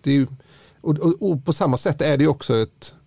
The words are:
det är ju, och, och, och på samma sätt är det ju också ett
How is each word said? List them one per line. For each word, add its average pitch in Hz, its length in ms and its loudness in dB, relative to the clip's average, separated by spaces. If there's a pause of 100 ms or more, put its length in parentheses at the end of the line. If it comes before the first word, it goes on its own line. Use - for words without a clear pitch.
det 143 100 0
är 139 40 4
ju, 135 120 2 (540)
och, 156 180 -2
och, 175 320 0
och 139 140 -4
på 165 80 -2
samma 135 240 0
sätt - 240 -2
är 139 160 2
det 139 60 2
ju 156 40 4
också 127 300 0
ett - 380 -6 (120)